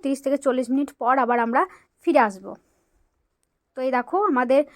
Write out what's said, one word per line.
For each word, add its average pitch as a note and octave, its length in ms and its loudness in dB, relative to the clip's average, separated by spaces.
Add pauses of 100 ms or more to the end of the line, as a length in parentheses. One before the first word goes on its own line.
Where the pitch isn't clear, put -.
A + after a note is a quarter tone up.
তিরিশ C4+ 200 -4
থেকে C#4 200 -2
চল্লিশ B3+ 280 -2
মিনিট C#4 160 -2 (120)
পর B3 120 2 (100)
আবার A#3+ 220 0
আমরা A#3+ 160 0 (420)
ফিরে D4 260 4
আসবো। G3 220 -16 (1200)
তো - 100 -12
এই C4 120 -2
দেখো, B3 200 -2 (140)
আমাদের B3+ 300 2 (140)